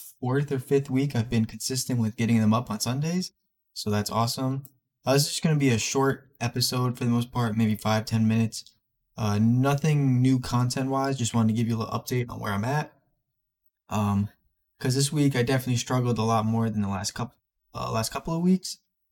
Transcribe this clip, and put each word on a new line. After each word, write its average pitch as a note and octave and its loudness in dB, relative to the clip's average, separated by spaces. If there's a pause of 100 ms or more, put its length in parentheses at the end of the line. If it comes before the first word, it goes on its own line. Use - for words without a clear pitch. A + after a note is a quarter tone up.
(200)
fourth C3+ -2
or C3+ 0
fifth C#3 0
week C3+ 0
I've A#2 0
been A2+ 2
consistent B2+ -4
with A2 -2
getting A#2 2
them A2 4
up A#2 -2
on G#2+ -6
Sundays, D#3+ -4 (420)
so - -4
that's G#2 0
awesome. C3 -2 (420)
Uh, C3 2
this C#3+ 4
is - -4
just - -4
gonna D#3 2
be C#3 2
a A#2 4
short - -2 (100)
episode B2 -2
for - -6
the A#2+ 0
most A#2+ 0
part, A#2 -2
maybe A2 2
five, A2 0
ten A2 2
minutes. A2 0 (500)
Uh, G#2 0
nothing C3+ 4
new C3 4
content-wise, C3+ -2
just A#2 -2
wanted A2+ 4
to A2 2
give A2+ 0
you A2+ -2
a - -4
little - -6
update A#2+ -4
on G#2 -10
where G#2+ -4
I'm G2+ -2
at. D3 -2 (1000)
Um, G#2 0 (500)
'cause C3 0
this C#3 2
week C#3+ 2
I B2 2
definitely B2+ 0
struggled A#2+ -2
a A2+ 0
lot A2+ 2
more A2+ 0
than G#2+ -2
the G2 -2
last G2 -6
coup-, A#2+ -6 (420)
uh, B2 -6
last A2+ -2
couple E3 -6
of E3+ -2
weeks, F#3 0 (340)